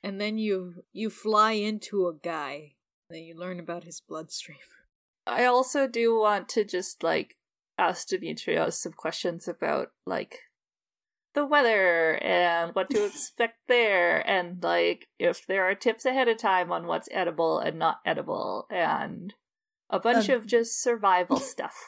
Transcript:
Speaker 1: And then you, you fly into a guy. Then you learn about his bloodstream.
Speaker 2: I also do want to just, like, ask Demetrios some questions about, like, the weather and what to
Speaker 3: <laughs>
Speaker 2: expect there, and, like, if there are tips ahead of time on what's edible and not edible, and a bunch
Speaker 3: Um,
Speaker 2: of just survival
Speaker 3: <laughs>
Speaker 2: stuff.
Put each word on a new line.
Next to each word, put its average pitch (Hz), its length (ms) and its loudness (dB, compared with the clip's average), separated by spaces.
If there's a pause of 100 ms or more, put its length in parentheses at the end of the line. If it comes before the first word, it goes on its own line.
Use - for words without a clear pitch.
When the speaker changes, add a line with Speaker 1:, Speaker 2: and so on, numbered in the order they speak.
Speaker 1:
And 196 160 -8
then 214 200 -2
you, 190 380 -2 (180)
you 214 160 -4
fly 214 420 4
into 208 560 -2
a 165 60 -4
guy. 151 600 -8 (340)
Then 165 140 -14
you 165 140 -20
learn 175 220 -8
about 170 240 -10
his 170 160 -14
bloodstream. - 560 -12 (720)
Speaker 2:
I 165 180 2
also 254 420 4
do 233 320 2
want 208 320 2
to 214 140 2
just, - 380 -6
like, - 340 -2 (400)
ask 180 320 0
Demetrios 165 720 -2
some 165 120 -8
questions 170 540 -6
about, 156 420 -2 (180)
like, - 320 -6 (960)
the 294 100 0
weather 196 760 4
and 170 520 2
what 185 160 0
to 214 140 2
Speaker 3:
<laughs> - 20 -2
Speaker 2:
expect - 520 -6 (100)
there, 196 600 4
and, 180 340 -2
like, 170 460 0 (100)
if 175 280 0
there 190 220 0
are 196 60 0
tips 220 320 -2
ahead 262 220 2
of 220 100 2
time 185 340 2
on 170 140 -4
what's 165 260 -4
edible 165 460 0
and 160 200 -4
not 165 280 0
edible, - 640 -4
and 175 640 -4 (560)
a 190 100 0
bunch 233 300 2
Speaker 3:
Um, 254 60 4
Speaker 2:
of 226 100 -6
just 233 360 2
survival 196 540 2
Speaker 3:
<laughs> - 20 0
Speaker 2:
stuff. - 380 -8 (120)